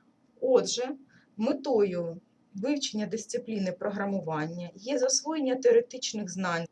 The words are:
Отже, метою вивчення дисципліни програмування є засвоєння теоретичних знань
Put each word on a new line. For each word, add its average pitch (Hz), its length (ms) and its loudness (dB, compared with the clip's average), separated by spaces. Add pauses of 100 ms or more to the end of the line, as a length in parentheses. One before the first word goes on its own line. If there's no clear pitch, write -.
(400)
Отже, 254 540 2 (420)
метою 208 840 0 (340)
вивчення 214 520 -2
дисципліни 202 680 -4
програмування 175 1000 -4
є 233 240 -4
засвоєння 285 560 2
теоретичних 226 800 2
знань 170 400 -2